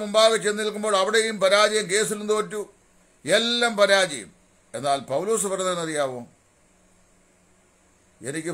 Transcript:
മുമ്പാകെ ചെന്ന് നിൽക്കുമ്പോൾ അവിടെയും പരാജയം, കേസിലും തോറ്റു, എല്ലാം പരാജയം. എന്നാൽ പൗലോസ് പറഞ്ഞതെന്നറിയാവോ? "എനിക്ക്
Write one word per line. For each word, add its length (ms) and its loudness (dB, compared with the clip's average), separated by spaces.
മുമ്പാകെ 440 4
ചെന്ന് 180 -2
നിൽക്കുമ്പോൾ 400 -2
അവിടെയും 420 0
പരാജയം, 460 4
കേസിലും 420 -2
തോറ്റു, 300 -4
എല്ലാം 560 0
പരാജയം. 500 2
എന്നാൽ 240 -2
പൗലോസ് 420 -2
പറഞ്ഞതെന്നറിയാവോ? 680 -4
"എനിക്ക് 260 -8